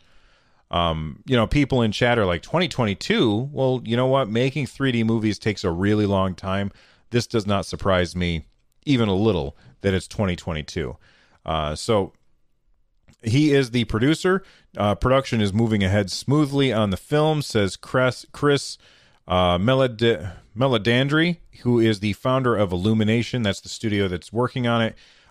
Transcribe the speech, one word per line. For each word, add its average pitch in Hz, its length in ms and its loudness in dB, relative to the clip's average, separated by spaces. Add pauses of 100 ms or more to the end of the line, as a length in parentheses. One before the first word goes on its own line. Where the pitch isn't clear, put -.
(720)
Um, 80 540 -2
you 131 100 0
know, 113 100 2
people 131 360 0
in 113 100 2
chat 120 260 2
are 104 80 2
like, 87 160 0
"Twenty 165 280 -2
twenty-two? 123 840 0
Well, 131 320 -2
you 113 140 -2
know 127 100 2
what? 131 220 0
Making 131 360 -2
three 131 280 -2
D 117 100 2
movies 110 340 0
takes - 280 -4
a 92 40 2
really 101 360 2
long 95 280 0
time. 98 380 -6 (380)
This 120 180 0
does 107 180 -2
not 98 200 0
surprise 90 500 -2
me 85 300 -4 (400)
even 120 240 2
a 98 40 2
little 90 440 0 (240)
that 98 120 2
it's 92 140 -2
twenty 92 300 -2
twenty-two." 76 580 -6 (500)
Uh, 78 300 -2
so 101 380 -2 (1080)
he 139 300 2
is 135 200 2
the 120 120 0
producer. 156 600 0 (340)
Uh, 104 180 2
"Production 127 460 2
is 101 100 0
moving 110 320 0
ahead 95 260 2
smoothly 139 640 0
on 107 180 0
the 92 60 -2
film," 151 460 0
says 101 340 -2
Chris, - 560 -2
Chris, - 460 -2 (500)
uh, 90 300 2
Melod-, 117 760 0 (260)
Melodandri, 135 840 0 (240)
who 120 180 2
is 110 180 2
the 104 140 -2
founder 127 420 0
of 98 160 0
Illumination. 110 720 0
That's 98 160 -2
the - 80 -18
studio 101 400 -2
that's 90 240 -6
working 120 360 -2
on 117 140 2
it. 110 140 -2 (360)